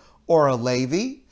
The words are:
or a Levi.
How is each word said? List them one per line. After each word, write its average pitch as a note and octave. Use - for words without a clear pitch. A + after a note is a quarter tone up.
or D#3+
a C3+
Levi. B2+